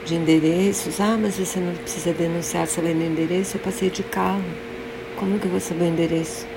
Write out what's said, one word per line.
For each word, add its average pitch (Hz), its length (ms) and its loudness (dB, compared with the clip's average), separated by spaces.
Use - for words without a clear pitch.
de 165 120 -2
endereços. 165 840 4
"Ah, 220 180 4
mas 202 200 0
você 190 220 -2
não 180 160 0
precisa - 360 -4
denunciar 165 560 0
sabendo 165 320 0
o 165 60 2
endereço?" 165 500 0
Eu 190 60 -2
passei 190 280 0
de 190 140 -4
carro. 190 400 0
Como 196 220 0
que 196 60 -4
eu 180 60 2
vou 190 100 0
saber 175 240 0
o - 20 4
endereço? 165 580 0